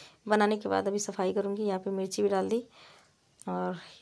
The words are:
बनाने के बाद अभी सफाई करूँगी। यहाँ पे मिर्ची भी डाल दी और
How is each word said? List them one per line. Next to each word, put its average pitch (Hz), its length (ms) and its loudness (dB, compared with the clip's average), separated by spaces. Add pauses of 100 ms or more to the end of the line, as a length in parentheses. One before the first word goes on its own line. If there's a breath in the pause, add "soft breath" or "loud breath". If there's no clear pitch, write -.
(280 loud breath)
बनाने 214 300 4
के 208 120 -6
बाद 196 180 2
अभी 202 140 0
सफाई 190 320 -2
करूँगी। 202 300 -2
यहाँ 190 160 0
पे 190 120 -4
मिर्ची 190 320 -2
भी 202 60 2
डाल 190 200 2
दी 233 140 0 (760 loud breath)
और 180 360 -4 (240 loud breath)